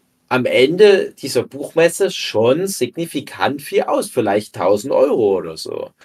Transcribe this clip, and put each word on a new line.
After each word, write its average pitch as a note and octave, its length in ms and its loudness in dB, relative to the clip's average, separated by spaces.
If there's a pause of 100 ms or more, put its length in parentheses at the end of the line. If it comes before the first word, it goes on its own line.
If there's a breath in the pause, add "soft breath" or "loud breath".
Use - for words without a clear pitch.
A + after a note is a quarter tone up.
(280)
am B2 180 0
Ende F3 640 4
dieser B2+ 320 -4
Buchmesse E3 640 0
schon B2+ 560 0
signifikant C#3+ 960 -6
viel - 200 -2
aus, - 280 -4
vielleicht G#2+ 460 -2
tausend G#2 360 0
Euro A2 460 2
oder E2 180 -10
so. - 340 -10 (140 soft breath)